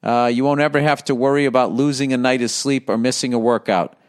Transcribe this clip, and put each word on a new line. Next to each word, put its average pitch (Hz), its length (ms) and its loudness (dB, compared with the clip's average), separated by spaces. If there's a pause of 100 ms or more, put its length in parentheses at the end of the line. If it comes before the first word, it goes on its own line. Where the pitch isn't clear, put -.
Uh, 120 300 0
you 123 100 0
won't 143 160 0
ever 147 220 0
have 147 240 0
to 139 100 -2
worry 139 300 2
about 123 260 2
losing 135 400 0
a 127 60 0
night 127 240 0
of 117 100 -2
sleep - 380 -4
or 113 80 0
missing 123 360 -2
a 120 60 0
workout. 107 560 0 (140)